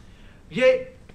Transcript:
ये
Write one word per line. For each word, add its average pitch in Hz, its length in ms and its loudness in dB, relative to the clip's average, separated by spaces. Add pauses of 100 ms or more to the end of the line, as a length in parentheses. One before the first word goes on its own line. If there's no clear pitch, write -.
(520)
ये 254 460 -2 (180)